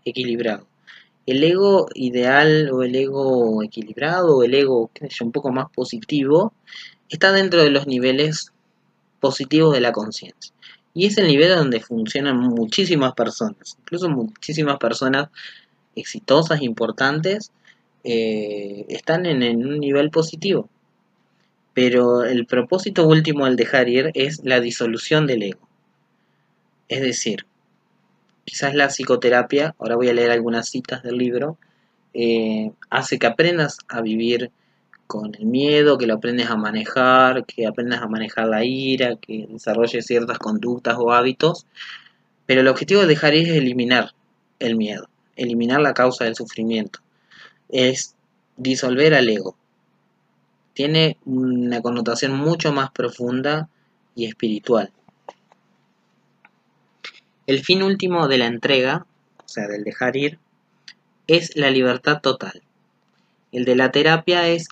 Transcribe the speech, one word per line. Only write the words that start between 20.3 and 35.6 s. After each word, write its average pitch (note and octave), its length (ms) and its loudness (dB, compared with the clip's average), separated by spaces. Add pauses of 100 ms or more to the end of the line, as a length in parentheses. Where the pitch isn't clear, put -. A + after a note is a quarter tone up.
Pero B2 500 2
el A#2+ 220 -2
propósito E3+ 600 0
último D#3 400 4
al B2+ 100 2
dejar A#2+ 320 2
ir C3+ 260 2
es C#3+ 300 -2
la B2+ 160 2
disolución A#2+ 640 -2
del A#2+ 160 0
ego. G2 260 -10 (1200)
Es C3 140 -6
decir, A#2 440 -4 (1000)
quizás C#3 280 -6
la C#3 140 -2
psicoterapia, B2+ 880 0
ahora A#2 180 -4
voy B2 120 0
a A#2+ 60 0
leer A#2 160 2
algunas A#2 400 -2
citas B2+ 320 -10
del B2 160 -8
libro, B2 400 -4 (560)
eh, A2 560 -2 (180)
hace C3 300 -4
que - 80 0
aprendas D#3+ 640 0
a A#2+ 120 -8
vivir A#2 500 -2 (580)
con G#2+ 260 -10
el A2 120 -8
miedo, C#3+ 520 4